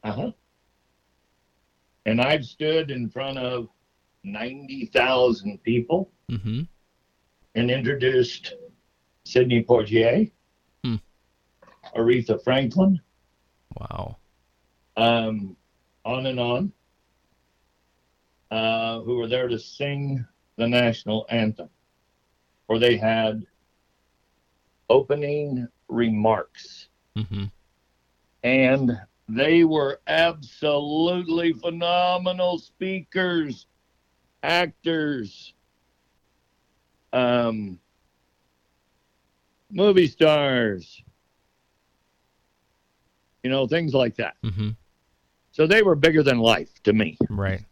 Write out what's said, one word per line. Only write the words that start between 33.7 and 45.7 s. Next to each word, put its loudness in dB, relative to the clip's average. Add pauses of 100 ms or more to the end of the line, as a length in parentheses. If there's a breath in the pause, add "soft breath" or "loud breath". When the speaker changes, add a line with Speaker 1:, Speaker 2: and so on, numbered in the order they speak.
Speaker 1:
actors, -4 (1600)
um, 0 (1900)
movie 6
stars, 2 (2500)
you -4
know, 0
things -2
like 2
that. -6
Speaker 2:
Mm-hmm. -4 (840)
Speaker 1:
So 2
they 6